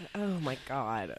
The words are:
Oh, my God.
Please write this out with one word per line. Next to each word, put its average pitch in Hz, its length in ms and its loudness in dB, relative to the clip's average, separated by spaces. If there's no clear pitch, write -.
Oh, 208 140 2
my 135 260 2
God. 110 540 0